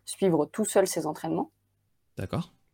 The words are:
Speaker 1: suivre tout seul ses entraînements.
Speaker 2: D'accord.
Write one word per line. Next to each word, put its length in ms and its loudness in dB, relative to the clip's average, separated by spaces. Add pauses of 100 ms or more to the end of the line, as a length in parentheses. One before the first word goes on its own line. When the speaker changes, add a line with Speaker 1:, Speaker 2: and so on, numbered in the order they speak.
Speaker 1:
suivre 400 2
tout 200 -4
seul 220 4
ses 200 -4
entraînements. 440 -4 (680)
Speaker 2:
D'accord. 340 -6 (220)